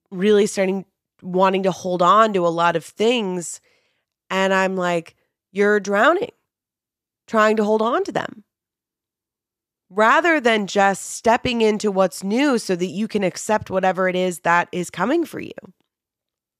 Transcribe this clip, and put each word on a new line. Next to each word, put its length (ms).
really 360
starting, 380
wanting 440
to 80
hold 280
on 320
to 140
a 20
lot 280
of 80
things. 760
And 240
I'm 220
like, 400
"You're 300
drowning, 520
trying 300
to 80
hold 180
on 220
to 80
them." 320
Rather 500
than 260
just 440
stepping 500
into 300
what's 340
new 340
so 160
that 120
you 200
can 160
accept 480
whatever 380
it 80
is 240
that 320
is 180
coming 340
for 140
you. 140